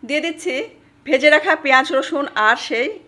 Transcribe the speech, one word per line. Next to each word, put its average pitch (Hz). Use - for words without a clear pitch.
দিয়ে 294
দিচ্ছি 330
ভেজে 285
রাখা 302
পেঁয়াজ, 269
রসুন 277
আর 233
সেই 247